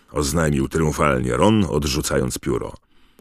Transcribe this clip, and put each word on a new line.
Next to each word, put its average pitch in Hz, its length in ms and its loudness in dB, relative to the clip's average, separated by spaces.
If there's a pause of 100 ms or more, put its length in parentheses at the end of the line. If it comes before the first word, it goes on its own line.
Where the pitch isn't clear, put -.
(100)
oznajmił 73 580 0
triumfalnie 71 680 0
Ron, 101 320 4
odrzucając 71 720 -2
pióro. - 380 -6 (440)